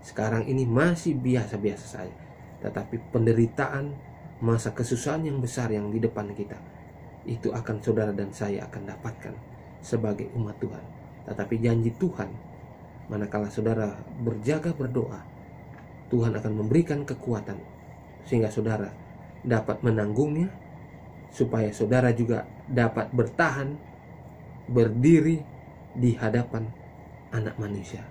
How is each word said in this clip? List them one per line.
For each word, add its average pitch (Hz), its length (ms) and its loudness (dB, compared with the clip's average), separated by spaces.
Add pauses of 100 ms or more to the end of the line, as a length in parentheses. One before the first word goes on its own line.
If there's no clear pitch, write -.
Sekarang 110 400 0
ini 131 240 2
masih 156 480 4
biasa-biasa 117 720 0
saja, 92 280 -10 (440)
tetapi 107 480 -6
penderitaan, 117 800 4 (560)
masa 113 240 4
kesusahan 131 560 0
yang 139 160 -2
besar 120 320 -2
yang 104 160 0
di 107 80 -2
depan 107 400 0
kita, - 240 -8 (640)
itu 117 320 -2
akan 113 240 -4
saudara 107 320 2
dan 98 160 -2
saya 101 400 -4
akan 101 160 -10
dapatkan - 480 -10 (480)
sebagai 110 560 -2
umat 107 240 -4
Tuhan. - 240 -6 (400)
Tetapi 104 320 -4
janji 113 400 4
Tuhan, 110 320 0 (800)
manakala 104 400 -2
saudara 110 480 0 (240)
berjaga 131 560 0
berdoa, 123 480 -2 (880)
Tuhan 117 240 4
akan 107 160 -2
memberikan 143 560 4
kekuatan 113 480 -4 (720)
sehingga 110 240 4
saudara 107 400 0 (480)
dapat 113 400 2
menanggungnya, 123 720 4 (800)
supaya 113 400 2
saudara 120 400 4
juga 113 320 2 (240)
dapat 117 400 2
bertahan, 135 640 2 (960)
berdiri 139 720 8 (560)
di 123 200 6
hadapan 113 520 0 (680)
Anak - 240 -2
Manusia 101 400 -6 (100)